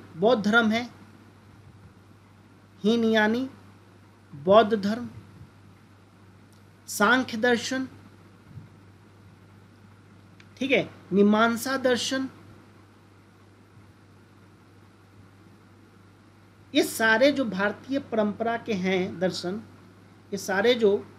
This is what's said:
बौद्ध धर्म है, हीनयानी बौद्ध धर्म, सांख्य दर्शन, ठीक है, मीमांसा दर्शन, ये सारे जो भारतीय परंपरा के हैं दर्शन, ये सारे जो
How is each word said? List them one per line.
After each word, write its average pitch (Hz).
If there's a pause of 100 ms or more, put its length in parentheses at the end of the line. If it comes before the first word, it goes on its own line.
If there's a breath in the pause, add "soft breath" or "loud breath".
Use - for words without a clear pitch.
(180)
बौद्ध 214
धर्म 220
है, 226 (2000)
हीनयानी 220 (840)
बौद्ध 202
धर्म, 220 (1800)
सांख्य 240
दर्शन, 247 (2750)
ठीक 262
है, 202 (240)
मीमांसा 220
दर्शन, 254 (4000)
ये 302
सारे 226
जो 277
भारतीय 208
परंपरा 220
के 233
हैं 185
दर्शन, 180 (720)
ये 202
सारे 202
जो 214 (240)